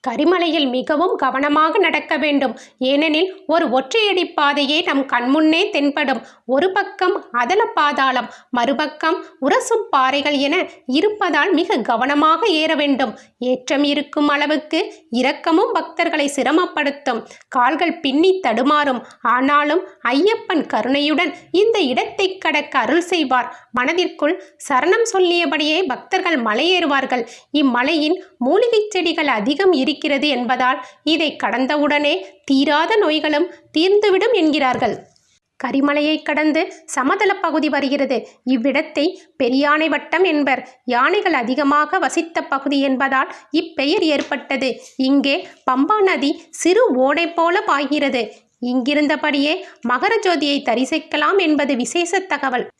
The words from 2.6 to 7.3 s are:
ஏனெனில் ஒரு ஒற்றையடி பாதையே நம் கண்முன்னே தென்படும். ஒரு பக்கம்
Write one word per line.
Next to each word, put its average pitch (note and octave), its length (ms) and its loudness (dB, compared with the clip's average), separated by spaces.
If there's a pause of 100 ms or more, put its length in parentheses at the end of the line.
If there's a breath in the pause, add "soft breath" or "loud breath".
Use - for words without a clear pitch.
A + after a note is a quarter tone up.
ஏனெனில் D4+ 460 2 (180)
ஒரு E4 240 2
ஒற்றையடி F4+ 600 0
பாதையே C#4+ 520 2
நம் C#4+ 240 0
கண்முன்னே D4+ 540 2 (100)
தென்படும். C#4 500 0 (260 loud breath)
ஒரு C#4+ 240 2
பக்கம் F#4+ 440 -2 (200)